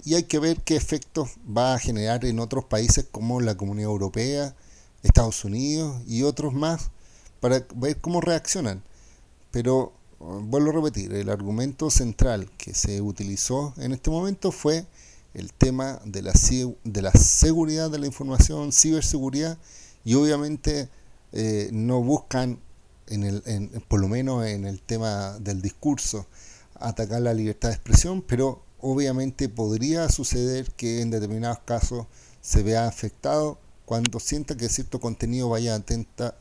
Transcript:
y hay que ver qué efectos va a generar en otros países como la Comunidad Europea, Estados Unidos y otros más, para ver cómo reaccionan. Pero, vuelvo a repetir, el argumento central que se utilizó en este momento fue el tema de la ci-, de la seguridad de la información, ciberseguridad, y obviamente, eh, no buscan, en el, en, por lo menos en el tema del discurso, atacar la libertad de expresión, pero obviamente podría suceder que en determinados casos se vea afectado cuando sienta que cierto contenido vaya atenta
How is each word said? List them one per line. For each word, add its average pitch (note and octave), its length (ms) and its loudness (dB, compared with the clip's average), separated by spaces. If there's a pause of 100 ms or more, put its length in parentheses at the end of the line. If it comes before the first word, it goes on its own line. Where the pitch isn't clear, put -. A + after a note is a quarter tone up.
y D3+ 100 0
hay E3+ 80 2
que - 160 0
ver D#3+ 220 2
qué - 160 2
efectos - 540 -4 (140)
va A#2+ 280 2
a A#2+ 60 0
generar A2+ 440 0
en A#2 160 0
otros B2 260 -4
países A2+ 460 2
como A#2+ 300 -2
la A2 160 2
Comunidad G#2 320 -4
Europea, A2 680 -2 (480)
Estados - 400 6
Unidos C3+ 640 -2
y A#2 160 0
otros C#3+ 300 0
más, D#3 360 0 (520)
para C3 240 2 (100)
ver C#3+ 240 -2
cómo F3 220 -2
reaccionan. D#3 600 -2 (720)
Pero, B2 420 2 (260)
vuelvo G#2+ 500 0
a D#3 40 2
repetir, A2+ 400 -2
el G2+ 160 -2
argumento A2 600 -2
central A2+ 640 2
que - 160 -12
se G2+ 280 -2
utilizó G#2 760 -4
en C3 140 -6
este C3 180 -4
momento F#3 420 -2
fue D#3+ 340 0 (480)
el F2+ 180 -12
tema C3 540 0
de G2+ 160 -8
la F#2+ 100 -4
ci-, B2 540 2
de G2+ 160 -2
la F#2+ 100 -2
seguridad D#3+ 800 4
de D3+ 80 -4
la C#3+ 80 -2
información, C#3 640 2
ciberseguridad, D#3 840 0 (480)
y A2+ 80 2
obviamente, D3 760 2 (460)
eh, G#2+ 400 0
no A#2 280 2
buscan, B2+ 580 0 (480)
en G#2 160 -4
el, G2+ 220 -2
en, G#2 240 -4 (180)
por G#2 120 2
lo G2 80 2
menos B2 380 0
en G#2 200 -4
el G2 160 -6
tema G#2 580 -4
del G2+ 220 -4
discurso, G#2+ 640 -2 (540)
atacar A2+ 420 -4
la A#2+ 120 2
libertad A2 360 -2
de A2 60 -2
expresión, F3+ 460 4
pero B2+ 400 0 (180)
obviamente C3+ 680 0
podría A#2+ 600 0
suceder B2+ 600 0
que A#2 300 -4
en A#2 80 -2
determinados A2 560 -2
casos B2 420 -2 (340)
se - 220 4
vea A2+ 240 2
afectado C#3+ 680 -2 (280)
cuando A#2+ 340 -2
sienta D3 380 -6
que A#2 120 -2
cierto C3 300 -4
contenido A#2+ 500 -2
vaya A#2 260 0
atenta A2+ 640 -6